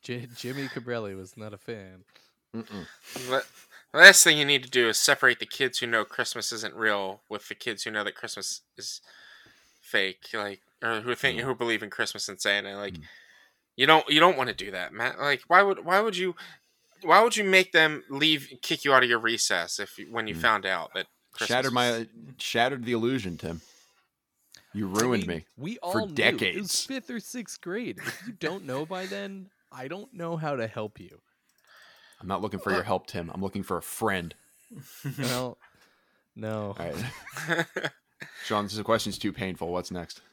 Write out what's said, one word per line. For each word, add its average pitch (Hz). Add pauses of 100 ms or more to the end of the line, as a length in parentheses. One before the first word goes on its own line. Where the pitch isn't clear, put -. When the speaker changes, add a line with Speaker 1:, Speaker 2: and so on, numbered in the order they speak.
Speaker 1:
J-, 120
Jimmy 135
Cabrelli 117
was 95
not 107
a 98
fan. 95 (520)
Speaker 2:
Mm-mm. 107 (260)
Speaker 3:
The 127 (480)
last 180
thing 156
you 147
need 139
to 127
do 120
is 110
separate 131
the -
kids 127
who 123
know 113
Christmas -
isn't 107
real 101
with 104
the 107
kids 107
who 113
know 107
that 101
Christmas - (160)
is - (800)
fake, 95
like, 104 (200)
or 113
who 120
think, 117
Speaker 2:
Mm. -
Speaker 3:
who 131
believe 113
in 104
Christmas -
and 98
Santa. 101
Like, 101
Speaker 2:
Mm. 78 (760)
Speaker 3:
you 123
don't, 151
you 147
don't 170
wanna 120
do 98
that, 90
Matt. 117
Like, 139
why 175
would, 196
why 185
would 214
you, 180 (680)
why 180
would 226
you 214
make 190
them 156
leave, 143 (120)
kick -
you 139
out 127
of 123
your 117
recess 110
if 101
you, 101
when 117
you 104
Speaker 2:
Mm. 82
Speaker 3:
found 107
out 87
that 92 (240)
Christmas - (100)
Speaker 2:
Shattered 127
my, 120
Speaker 3:
was 113 (320)
Speaker 2:
shattered 123
the 123
illusion, 113
Tim. 82 (1120)
You 104
Speaker 1:
I 107
Speaker 2:
ruined 117
Speaker 1:
mean, 85
Speaker 2:
me 80 (120)
Speaker 1:
we 165
Speaker 2:
for 190
Speaker 1:
all 214
knew. 170
Speaker 2:
decades. 107
Speaker 1:
It -
was -
fifth 262
or 240
sixth -
grade. 185
If -
you 233
don't 180
know 135
by 185
then, 196 (240)
I 131
don't 202
know 170
how 151
to 117
help 110
you. 87 (1000)
Speaker 2:
I'm 92
not 92
looking 101
for 101
your 95
help, 92
Tim. 85
I'm 92
looking 95
for 90
a 80
friend. 92 (840)
Speaker 1:
Well, 127 (800)
no. 107
Speaker 2:
All 85 (640)
right. 165 (460)
Speaker 3:
<laughs> -
Speaker 2:
Sean, 104
this 101
question's 107
too 101
painful. 92
What's 90
next? 87 (120)